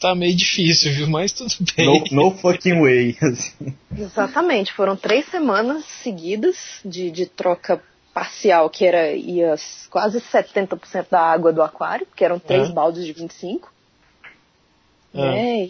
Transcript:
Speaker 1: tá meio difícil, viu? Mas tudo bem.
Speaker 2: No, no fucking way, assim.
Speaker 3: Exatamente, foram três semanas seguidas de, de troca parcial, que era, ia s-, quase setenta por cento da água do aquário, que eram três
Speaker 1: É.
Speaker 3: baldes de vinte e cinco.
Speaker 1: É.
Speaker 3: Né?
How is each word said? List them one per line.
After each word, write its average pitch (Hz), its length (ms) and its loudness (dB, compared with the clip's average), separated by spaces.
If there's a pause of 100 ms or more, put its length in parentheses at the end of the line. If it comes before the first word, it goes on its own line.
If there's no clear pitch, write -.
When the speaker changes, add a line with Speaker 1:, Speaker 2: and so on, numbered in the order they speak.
Speaker 1:
tá 180 140 2
meio 175 220 2
difícil, 165 580 2
viu? 147 160 -2
Mas 165 220 -2
tudo 240 200 -10 (240)
bem. 156 360 4
Speaker 2:
No, 147 180 4
no - 80 -
fucking 175 420 2
way, 123 400 4
assim. 139 540 -4 (240)
Speaker 3:
Exatamente, 214 760 -2
foram 196 240 0
três 240 300 0
semanas 277 580 -2
seguidas 214 720 -4 (280)
de, 180 260 -8
de 175 160 -6
troca - 560 -2 (320)
parcial, 175 560 2
que - 160 -2
era, 165 260 2
ia 170 420 -2
s-, - 360 -12
quase 208 300 -2
setenta 196 560 -2
por - 100 -20
cento - 240 -8
da 180 100 4
água 165 320 4
do 160 80 0
aquário, 170 540 -2
que - 100 2
eram 175 140 0
três 143 320 0
Speaker 1:
É. - 20 -10
Speaker 3:
baldes 165 320 0
de 156 80 -10
vinte 165 200 -12
e - 20 -20
cinco. 202 380 -10 (1400)
Speaker 1:
É. 143 80 -6
Speaker 3:
Né? 220 380 0 (120)